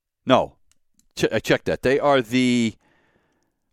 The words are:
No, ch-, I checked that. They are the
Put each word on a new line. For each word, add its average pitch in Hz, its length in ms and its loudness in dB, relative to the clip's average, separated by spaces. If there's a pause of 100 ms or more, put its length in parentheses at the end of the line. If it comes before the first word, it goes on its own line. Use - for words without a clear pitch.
(240)
No, 120 320 0 (580)
ch-, - 160 -2
I 110 100 -2
checked - 260 -2
that. 82 160 -4
They 131 180 0
are 135 220 2
the 120 520 -2 (1000)